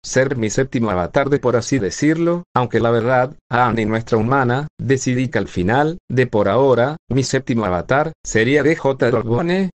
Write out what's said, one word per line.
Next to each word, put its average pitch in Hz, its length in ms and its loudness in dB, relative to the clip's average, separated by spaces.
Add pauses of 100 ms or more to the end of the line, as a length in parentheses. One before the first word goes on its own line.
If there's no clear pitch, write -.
ser 131 320 0
mi 110 120 -2
séptimo 117 420 -2
avatar 92 380 0
de 139 120 2
por 123 160 2
así 120 240 0
decirlo, 165 640 0 (100)
aunque 120 240 0
la 117 140 2
verdad, 123 420 0 (160)
Aang 120 300 2
y 110 40 0
nuestra 113 320 -2
humana, 127 520 0 (100)
decidí 127 480 0
que 123 120 -4
al 95 100 -2
final, 135 500 0 (100)
de 127 200 0
por 104 200 0
ahora, 127 500 2 (100)
mi 131 160 0
séptimo 123 400 -2
avatar, 117 480 -2 (120)
sería 127 380 2
D 156 140 2
J 135 340 0
Drogbone, 170 640 -2